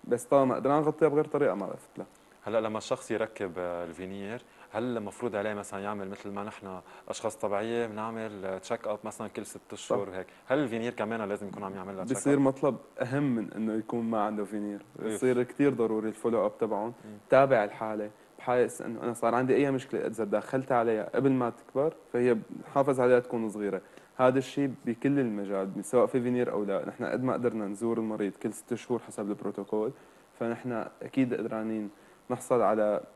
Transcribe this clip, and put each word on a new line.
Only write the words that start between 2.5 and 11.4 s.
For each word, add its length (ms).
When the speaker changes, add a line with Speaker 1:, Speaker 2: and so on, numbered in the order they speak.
Speaker 2:
لما 160
الشخص 340
يركب، 460
آه، 260
الفينير، 580
هل 260
المفروض 380
عليه 180
مثلا 260
يعمل 300
مثل 200
ما 140
نحن 360
أشخاص 260
طبيعية 520
بنعمل، 580
آه، 120
تشيك 300
أب 160
مثلا 240
كل 180
ست 140
Speaker 1:
صح. 40
Speaker 2:
أشهر 360
هيك؟ 180
هل 140
الفينير 340
كمان 280
لازم 260